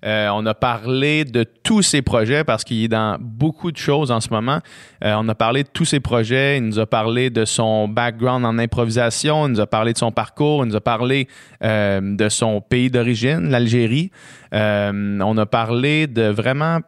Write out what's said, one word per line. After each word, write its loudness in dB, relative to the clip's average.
Euh, 0
on -2
a 0
parlé 0
de 0
tous 4
ses 2
projets 2
parce -2
qu'il -2
est 0
dans 0
beaucoup -4
de -12
choses 0
en 0
ce -8
moment. 0
Euh, 2
on 0
a 0
parlé 0
de -6
tous 0
ses 0
projets. 0
Il -2
nous -2
a 0
parlé 0
de 0
son 0
background -2
en 0
improvisation. 0
Il 0
nous 0
a 0
parlé 0
de -4
son -2
parcours. 0
Il -2
nous -2
a -2
parlé, 0
euh, 0
de 0
son 0
pays 0
d'origine, 0
l'Algérie. 2
Euh, 0
on 2
a 2
parlé 0
de 0
vraiment 0